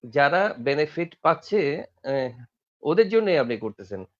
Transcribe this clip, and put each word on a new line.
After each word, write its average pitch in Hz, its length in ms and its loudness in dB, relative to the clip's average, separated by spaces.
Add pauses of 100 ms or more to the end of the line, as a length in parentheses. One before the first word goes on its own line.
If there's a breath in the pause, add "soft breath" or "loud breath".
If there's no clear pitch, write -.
যারা 151 500 2
বেনিফিট 151 600 -2
পাচ্ছে, 160 640 0 (200)
আহ, 127 400 -4 (380)
ওদের 185 280 2
জন্যই 202 280 2
আপনি 120 200 0
করতেছেন। 101 480 -10 (140)